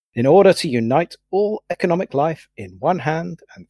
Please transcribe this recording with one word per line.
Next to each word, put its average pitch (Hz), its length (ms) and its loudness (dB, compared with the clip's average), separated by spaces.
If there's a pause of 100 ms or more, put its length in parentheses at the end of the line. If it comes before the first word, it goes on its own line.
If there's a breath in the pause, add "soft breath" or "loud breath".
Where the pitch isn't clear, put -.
(160)
in 120 100 -2
order 190 280 6
to - 140 -4
unite 127 480 -2 (140)
all 208 400 -4
economic 175 460 -2
life 156 420 -4
in 95 220 -14
one 160 200 -2
hand 160 420 -6 (140)
and 95 140 -20